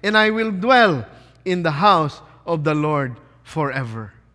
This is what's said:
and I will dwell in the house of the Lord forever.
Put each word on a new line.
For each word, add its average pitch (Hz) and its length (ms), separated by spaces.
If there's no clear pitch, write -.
and 208 160
I 214 120
will 220 200
dwell 202 560
in 180 180
the 156 240
house 165 340
of 160 200
the 156 100
Lord 147 400
forever. 131 680